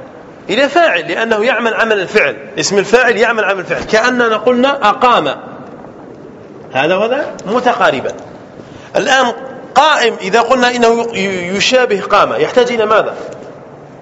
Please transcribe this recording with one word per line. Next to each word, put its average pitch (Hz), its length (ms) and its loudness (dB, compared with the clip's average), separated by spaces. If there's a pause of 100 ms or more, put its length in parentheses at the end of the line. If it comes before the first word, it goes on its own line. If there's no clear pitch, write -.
(500)
إلى 254 180 2
فاعل، 175 400 2
لأنه 220 360 0
يعمل 226 300 0
عمل 214 260 2
الفعل. 156 360 0 (220)
اسم 185 200 0
الفاعل 233 380 4
يعمل 220 280 2
عمل 190 160 0
الفعل، 147 220 -4
كأننا 233 540 2
قلنا: 269 520 2
"أقام". 196 460 2 (1400)
هذا 151 240 0
وهذا 233 380 -2 (120)
متقاربا. 180 680 0 (840)
الآن 247 360 2 (420)
قائم 240 460 0
إذا 196 200 2
قلنا 247 360 2
إنه 233 120 4
ي-، 233 300 0
ي-، 190 380 -4
يشابه 214 440 2
قام، 165 320 2
يحتاج 196 400 2
إلى 220 140 0
ماذا؟ 196 280 2 (880)